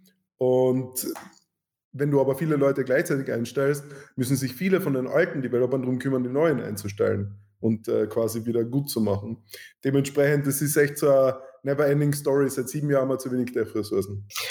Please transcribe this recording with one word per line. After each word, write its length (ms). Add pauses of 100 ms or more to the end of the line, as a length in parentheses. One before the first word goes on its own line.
(360)
Und 720 (840)
wenn 180
du 100
aber 140
viele 220
Leute 280
gleichzeitig 480
einstellst, 540 (300)
müssen 200
sich 160
viele 300
von 100
den 140
alten 340
Developern 420
drum 160
kümmern, 240
die 60
neuen 320
einzustellen 800 (240)
und, 240
äh, 220
quasi 360
wieder 200
gut 260
zu 100
machen. 440 (400)
Dementsprechend, 640
das 120
ist 160
echt 220
so 100
eine 300 (240)
never-ending 500
Story. 380
Seit 180
sieben 220
Jahren 120
haben 80
wir 80
zu 120
wenig 220
Dev-Ressourcen. 760 (240)